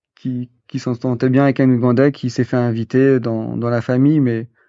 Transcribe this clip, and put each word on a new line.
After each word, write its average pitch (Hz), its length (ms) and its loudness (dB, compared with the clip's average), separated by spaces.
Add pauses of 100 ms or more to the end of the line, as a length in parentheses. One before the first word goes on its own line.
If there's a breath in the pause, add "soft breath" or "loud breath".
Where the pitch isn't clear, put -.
(140)
qui, 123 380 -8 (160)
qui 139 100 -8
s'entendait 127 520 -2
bien 131 120 4
avec 135 160 2
un 135 100 4
Ougandais 127 440 2
qui 127 180 -6
s'est 123 140 -2
fait 127 120 -4
inviter 123 600 0
dans, 117 380 -6
dans 117 140 -4
la 117 100 -2
famille, 135 400 2
mais 117 280 -2 (200)